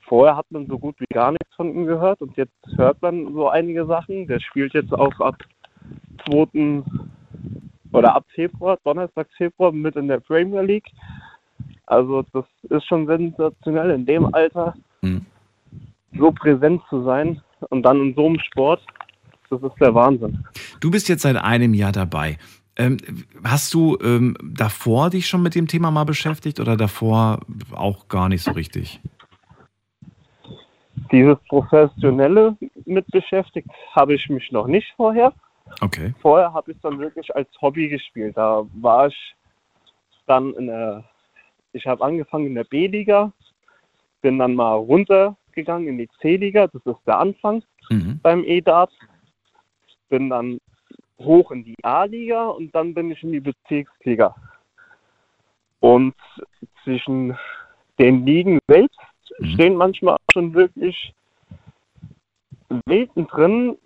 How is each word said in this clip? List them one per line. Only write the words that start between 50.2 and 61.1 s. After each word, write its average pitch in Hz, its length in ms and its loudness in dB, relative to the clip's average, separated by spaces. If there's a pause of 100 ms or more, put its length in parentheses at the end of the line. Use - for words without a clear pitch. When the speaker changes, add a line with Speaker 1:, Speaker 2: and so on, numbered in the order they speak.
Speaker 1:
dann 123 280 -4 (600)
hoch 165 320 4
in 120 140 -12
die 113 180 -20
A-Liga 226 680 -2
und 165 260 -12
dann 165 200 -2
bin 170 160 -6
ich 151 120 -14
in 165 100 -8
die 147 80 -4
Bezirksliga. 135 920 -2 (1500)
Und 123 340 6 (680)
zwischen 127 540 -6 (640)
den 127 280 6
Ligen 170 320 2 (100)
selbst 220 300 6 (400)
Speaker 2:
Mhm. - 160 -8
Speaker 1:
stehen 180 220 4
manchmal 180 400 2 (160)
schon 170 220 0
wirklich 180 580 0 (1700)